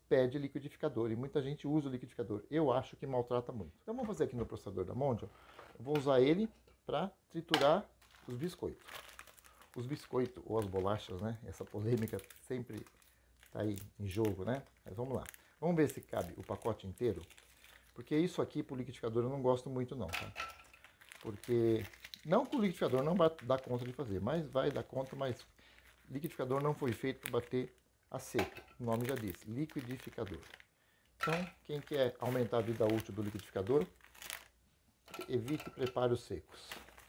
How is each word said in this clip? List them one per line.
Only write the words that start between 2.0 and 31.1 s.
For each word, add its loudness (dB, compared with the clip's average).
Eu 4
acho 0
que -8
maltrata 0
muito. -8
Então, -6
vamos -2
fazer 2
aqui -2
no -2
processador -4
da -6
Mondial. 0
Eu -12
vou 2
usar 6
ele 6
pra 0
triturar 4
os -6
biscoitos. -6
Os -6
biscoitos -2
ou 0
as 0
bolachas, 0
né? -4
Essa -10
polêmica 0
sempre -6
tá -6
aí 0
em -2
jogo, 2
né? -2
Mas -10
vamos -4
lá. -2
Vamos 4
ver 8
se -4
cabe -4
o -12
pacote -4
inteiro. 0
Porque -2
isso 2
aqui -2
pro -6
liquidificador -2
eu 0
não -4
gosto 4
muito -4
não, -4
tá? -6
Porque, 2
não 4
que -4
o 2
liquidificador 2
não 2
vai 6
dar 2
conta -4
de -6
fazer, -4
mas 0
vai 2
dar -2
conta, -6
mas -4
liquidificador -2
não 2
foi 0
feito -2
pra 0
bater -2
a -6
seco. -4
O -6
nome 0
já 0
diz, -6
liquidificador. -6